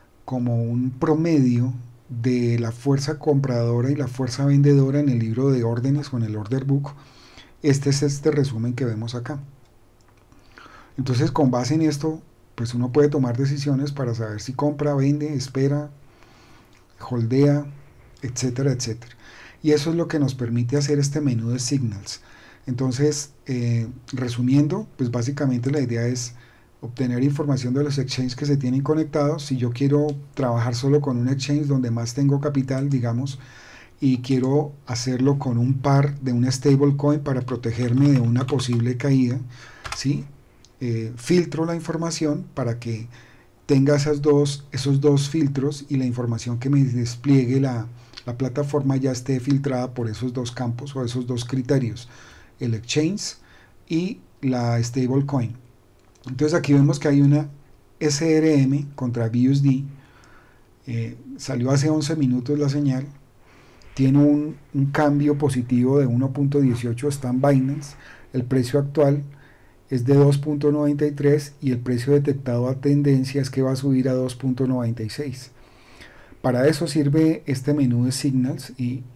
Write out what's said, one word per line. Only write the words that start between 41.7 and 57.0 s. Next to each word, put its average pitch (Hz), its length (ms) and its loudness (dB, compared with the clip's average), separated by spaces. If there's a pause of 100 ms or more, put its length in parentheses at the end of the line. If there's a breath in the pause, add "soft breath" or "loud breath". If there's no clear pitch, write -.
información 165 800 -4
para 117 240 -4
que 113 300 -8 (580 loud breath)
tenga 143 300 4
esas 143 260 0
dos, 143 480 2
esos 139 300 0
dos 143 280 4
filtros 143 600 -2
y 143 80 -2
la 131 80 0
información 120 560 -4
que 135 100 -2
me 139 140 6
despliegue 123 760 2
la, 123 280 -2 (360 loud breath)
la 120 140 -8
plataforma 135 580 -2
ya 131 140 0
esté 127 300 -2
filtrada 131 520 -2
por 117 160 -4
esos 113 240 -6
dos 123 200 -6
campos 123 420 -6
o 131 100 -4
esos 120 220 -4
dos 123 180 -4
criterios, 131 640 -2 (520 loud breath)
el 120 140 -2
exchange - 640 -4 (500 soft breath)
y 180 320 -2 (200)
la 120 400 0
stablecoin. 131 760 -2 (720)
Entonces 151 280 0
aquí 143 180 2
vemos 139 260 4